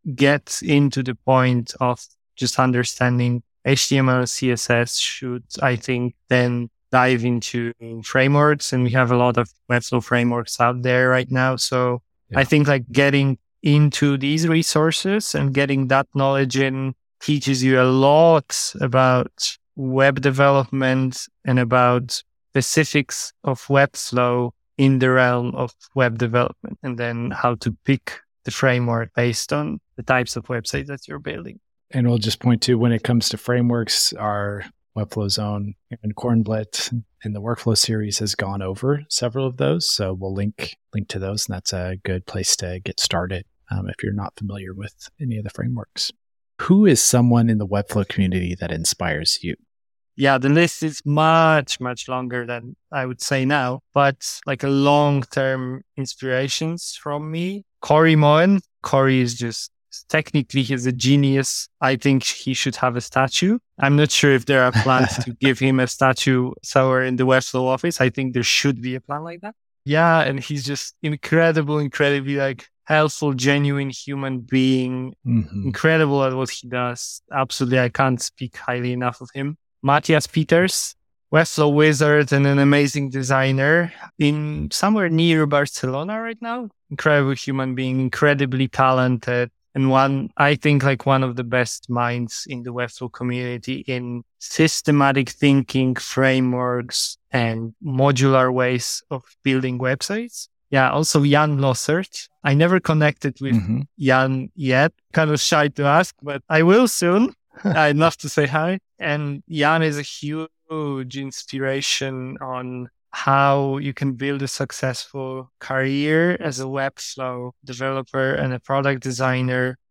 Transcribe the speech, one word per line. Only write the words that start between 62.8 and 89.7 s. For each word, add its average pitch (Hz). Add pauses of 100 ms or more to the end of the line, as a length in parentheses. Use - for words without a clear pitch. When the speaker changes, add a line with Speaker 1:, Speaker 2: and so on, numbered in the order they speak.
Speaker 1:
a 120
statue. 180 (180)
I'm 139
not 147
sure 143
if 123
there 135
are 123
plans 127
Speaker 2:
<laughs> 123
Speaker 1:
to 120
give 131
him 131
a 127
statue 131 (120)
somewhere 131
in 127
the 127
Webflow 131
office. 131
I 127
think 131
there 123
should 120
be 127
a 131
plan 147
like 170
that. 214 (320)
Yeah, 165
and 139
he's 143
just -
incredible, 156
incredibly, 143
like, 135 (200)
helpful, 156
genuine 139
human 135
being, 131 (140)
Speaker 2:
Mm-hmm. 101
Speaker 1:
incredible 143
at 131
what 131
he -
does. 123 (100)
Absolutely, 131
I 123
can't 131
speak -
highly 123
enough 123
of 123
him. 139 (260)
Matthias 147
Peters, - (360)
Webflow 151
wizard 147
and 139
an 139
amazing 139
designer 135 (240)
in 151
somewhere 202
near 160
Barcelona 143
right 226
now. 233 (220)
Incredible 143
human 131
being, 131
incredibly 135
talented, 127 (240)